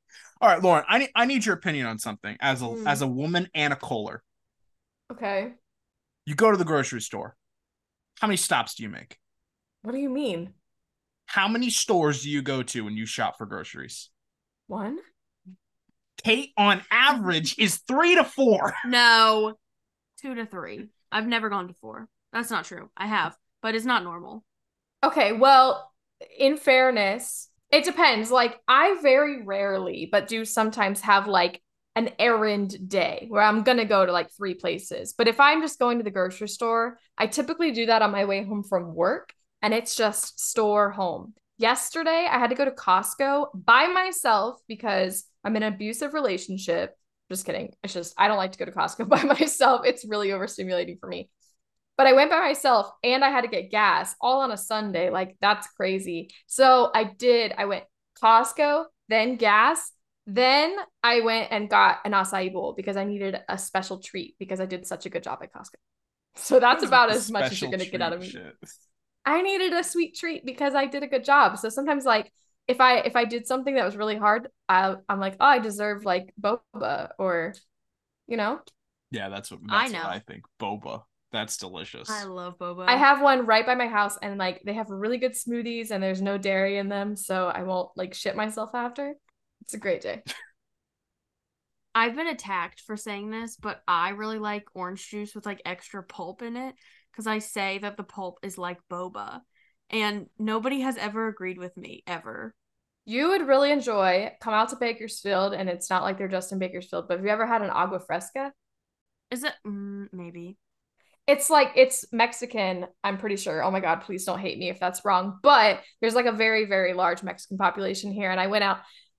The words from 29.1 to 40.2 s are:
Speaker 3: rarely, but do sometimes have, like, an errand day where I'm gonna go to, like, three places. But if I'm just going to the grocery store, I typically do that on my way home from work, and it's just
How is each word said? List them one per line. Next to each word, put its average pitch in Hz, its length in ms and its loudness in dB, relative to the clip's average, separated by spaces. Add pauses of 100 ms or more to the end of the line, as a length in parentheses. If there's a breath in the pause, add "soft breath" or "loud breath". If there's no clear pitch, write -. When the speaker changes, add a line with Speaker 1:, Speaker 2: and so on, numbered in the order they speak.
Speaker 3:
rarely, 196 720 -4
but 208 160 2
do 226 160 -4
sometimes 214 560 -2
have, 202 260 4
like, 180 340 2 (360)
an 226 140 0 (100)
errand 208 680 0
day 190 400 -2
where 208 140 2
I'm 214 220 4
gonna 240 200 4
go 196 220 4
to, 180 60 0
like, 175 240 -2
three 196 180 -6
places. - 600 -8
But 233 120 2
if 233 120 2
I'm 294 200 6
just 311 200 -6
going 240 180 2
to 226 60 -4
the 208 60 -4
grocery 190 380 -4
store, 226 500 -2 (200 soft breath)
I 220 80 2
typically 311 460 -2
do 226 140 -2
that 226 160 4
on 208 100 2
my 202 140 0
way 196 180 -2
home 202 180 -6
from 180 320 -4
work, 190 380 -2 (280)
and 214 140 0
it's 233 220 -4
just 208 420 -2